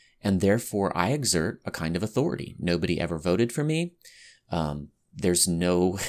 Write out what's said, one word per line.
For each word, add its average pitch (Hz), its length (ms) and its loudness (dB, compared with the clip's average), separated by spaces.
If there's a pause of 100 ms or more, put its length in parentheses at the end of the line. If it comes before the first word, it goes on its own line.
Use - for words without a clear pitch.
(200)
and 98 200 2
therefore 101 580 2
I 95 140 0
exert 95 520 0
a - 60 -10
kind 82 260 -4
of 87 60 -4
authority. - 560 -2
Nobody 85 420 0
ever 82 180 -4
voted 92 340 2
for 147 100 -2
me. 160 320 -2 (560)
Um, 73 380 -2 (280)
there's 90 320 2
no, 90 500 2 (100)